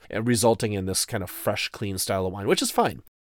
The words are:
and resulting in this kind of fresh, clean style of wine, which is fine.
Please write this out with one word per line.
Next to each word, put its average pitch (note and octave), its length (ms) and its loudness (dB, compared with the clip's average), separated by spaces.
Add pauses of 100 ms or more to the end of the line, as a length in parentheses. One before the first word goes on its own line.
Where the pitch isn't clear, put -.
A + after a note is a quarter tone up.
and A2 160 -2
resulting A2+ 460 4
in G2 140 -2
this F#2+ 180 0
kind G2+ 200 -4
of F2 60 -10
fresh, - 380 -2
clean G2 300 -6
style F#2+ 280 0
of F#2 60 -2
wine, G2+ 160 -6
which F#3 140 4
is B3 100 -2
fine. B2+ 300 0 (220)